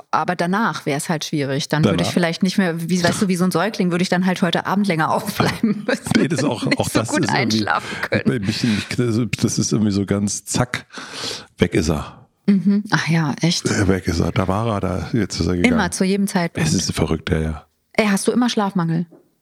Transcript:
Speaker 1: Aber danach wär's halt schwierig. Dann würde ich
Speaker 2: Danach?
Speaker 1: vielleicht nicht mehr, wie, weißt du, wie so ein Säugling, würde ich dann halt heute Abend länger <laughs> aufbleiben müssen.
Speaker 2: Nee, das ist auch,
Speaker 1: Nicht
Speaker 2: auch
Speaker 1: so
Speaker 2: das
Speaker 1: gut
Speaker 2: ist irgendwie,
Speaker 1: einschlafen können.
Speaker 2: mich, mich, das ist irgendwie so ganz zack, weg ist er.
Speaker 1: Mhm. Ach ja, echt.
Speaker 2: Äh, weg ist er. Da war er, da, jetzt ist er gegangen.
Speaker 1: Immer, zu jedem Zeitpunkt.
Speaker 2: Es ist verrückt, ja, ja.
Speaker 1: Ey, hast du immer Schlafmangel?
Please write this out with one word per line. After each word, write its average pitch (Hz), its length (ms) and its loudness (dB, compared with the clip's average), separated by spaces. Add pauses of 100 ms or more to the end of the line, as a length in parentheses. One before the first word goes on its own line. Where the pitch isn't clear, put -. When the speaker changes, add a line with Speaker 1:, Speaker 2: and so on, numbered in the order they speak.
(100)
Speaker 1:
Aber 160 260 0
danach 180 500 0
wär's 151 240 -2
halt 151 160 -2
schwierig. 139 420 -2
Dann 151 160 2
würde - 120 4
ich - 80 -2
Speaker 2:
Danach? - 100 -2
Speaker 1:
vielleicht 170 280 2
nicht 185 140 2
mehr, 170 320 0
wie, 180 160 0
weißt 170 160 2
du, 202 80 0
wie 185 80 2
so 175 80 2
ein 185 60 2
Säugling, 180 400 0
würde 175 120 0
ich 185 60 0
dann 185 160 2
halt 185 160 0
heute 175 240 0
Abend 196 220 0
länger 160 240 2
<laughs> 117 40 2
aufbleiben - 720 -2
müssen. 254 160 -2 (140)
Speaker 2:
Nee, 180 120 4
das 165 100 0
ist - 80 0
auch, 117 180 -2
Speaker 1:
Nicht 277 140 0
Speaker 2:
auch 202 100 0
Speaker 1:
so - 120 0
Speaker 2:
das 113 80 -2
Speaker 1:
gut 302 160 0
Speaker 2:
ist - 100 -2
irgendwie, - 240 2
Speaker 1:
einschlafen 101 380 -2 (140)
können. 110 360 0
Speaker 2:
mich, 110 180 -2
mich, 117 720 0
das - 220 2
ist - 140 0
irgendwie 107 200 2
so 98 140 0
ganz 101 400 -2
zack, - 400 -2 (720)
weg 90 160 2
ist 85 160 2
er. - 360 -4 (200)
Speaker 1:
Mhm. 202 440 4
Ach - 180 0
ja, 160 340 2
echt. 170 240 0
Speaker 2:
Äh, 107 220 2
weg 95 180 2
ist 85 140 0
er. 85 120 2
Da 92 160 0
war 104 200 0
er, 101 120 0
da, 90 320 -2
jetzt 107 280 -2
ist 85 60 2
er 90 100 2
gegangen. 87 180 2
Speaker 1:
Immer, 180 160 0
zu - 140 -2
jedem 196 220 0
Zeitpunkt. 170 400 -2
Speaker 2:
Es 156 80 0
ist - 200 -2
verrückt, 80 360 -2
ja, 82 100 2
ja. 78 220 -4 (360)
Speaker 1:
Ey, 220 100 2
hast 196 200 0
du - 20 2
immer 240 200 2
Schlafmangel? 175 560 0 (360)